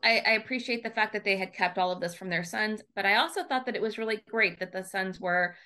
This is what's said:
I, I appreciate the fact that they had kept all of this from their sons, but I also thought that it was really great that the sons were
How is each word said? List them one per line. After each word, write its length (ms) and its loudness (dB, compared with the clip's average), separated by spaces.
I, 220 4
I 60 4
appreciate 500 -2
the 80 -6
fact 240 0
that 100 -4
they 140 2
had 160 -4
kept 240 0
all 140 4
of 100 -4
this 140 -4
from 140 -10
their 140 0
sons, 380 -2
but 100 -2
I 120 6
also 260 2
thought 240 -2
that 80 -2
it 60 -2
was 180 -2
really 280 -2
great 320 2
that 120 -6
the 120 -6
sons 360 -4
were 360 0